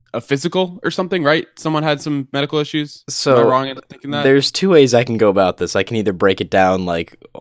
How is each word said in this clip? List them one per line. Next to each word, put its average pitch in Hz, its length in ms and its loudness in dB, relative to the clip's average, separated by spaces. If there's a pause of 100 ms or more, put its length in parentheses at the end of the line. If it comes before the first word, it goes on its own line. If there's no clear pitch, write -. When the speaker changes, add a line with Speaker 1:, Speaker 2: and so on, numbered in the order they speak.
(160)
Speaker 1:
a 117 40 -2
physical 175 640 -2
or 156 80 -4
something, 180 340 -4
right? 151 220 0 (140)
Someone 156 240 -4
had 147 180 -2
some 143 320 -6
medical 143 240 -4
issues. 147 500 -6
Am 135 40 -12
I - 20 -8
Speaker 2:
So, 120 340 2
Speaker 1:
wrong 131 200 2
in 131 200 -12
thinking 139 220 -16
that? 147 140 -4
Speaker 2:
there's 139 280 4
two 190 200 0
ways 139 240 6
I 120 80 4
can 113 160 -2
go 104 100 6
about 95 280 2
this. 87 180 -4
I 98 80 0
can 113 140 -4
either 101 140 -2
break 95 300 0
it 85 80 -6
down, 95 380 2
like, 85 360 -6 (180)